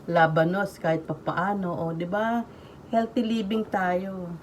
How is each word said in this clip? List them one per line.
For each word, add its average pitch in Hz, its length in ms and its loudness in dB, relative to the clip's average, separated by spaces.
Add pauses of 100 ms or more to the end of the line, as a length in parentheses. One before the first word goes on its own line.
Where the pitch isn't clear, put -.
labanos 170 800 4
kahit 160 240 0
papaano, 175 640 -2
oh, 165 240 -2
di 170 120 -4
ba? 226 360 0 (480)
Healthy 226 320 2
living 220 400 0
tayo. 185 640 -2 (160)